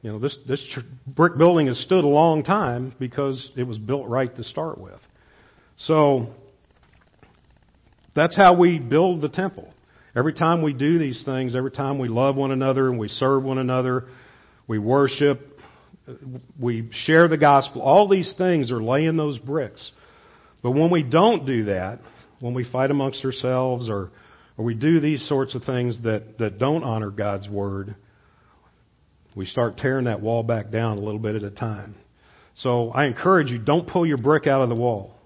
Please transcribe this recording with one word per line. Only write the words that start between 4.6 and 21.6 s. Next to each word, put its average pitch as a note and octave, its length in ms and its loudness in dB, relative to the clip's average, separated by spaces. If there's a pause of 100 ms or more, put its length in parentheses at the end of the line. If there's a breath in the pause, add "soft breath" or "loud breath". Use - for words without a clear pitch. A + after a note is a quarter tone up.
with. F#2 200 -20 (760 soft breath)
So C#3+ 520 2 (1900)
that's E3 220 0
how F#3+ 180 10
we F3 240 4
build D#3 420 0
the D3 80 -4
temple. F#3 440 -8 (440 soft breath)
Every C#3+ 160 0
time E3 300 0
we D3+ 100 0
do C#3+ 260 0
these C3+ 260 -4
things, C3 300 -4
every C3 160 -2
time C#3 280 -4
we B2+ 100 -4
love C3 280 2
one C#3 140 -2
another C3+ 380 0
and B2 100 -2
we G#2+ 100 -6
serve C3+ 360 0
one C3+ 140 -4
another, B2+ 460 -2 (600 loud breath)
we A2 120 -4
worship, C3+ 640 2 (1160 loud breath)
we A#2 340 -4
share D#3+ 360 6
the D#3+ 80 2
gospel, C#3+ 460 4
all F3+ 260 6
these F#3+ 280 2
things E3+ 360 0
are A#2 100 -2
laying D3+ 340 0
those D3 220 -2
bricks. C3 540 -8 (680 soft breath)
But A#2+ 100 0
when D#3 180 4
we F3 120 2
don't D#3+ 440 2
do A#2+ 200 0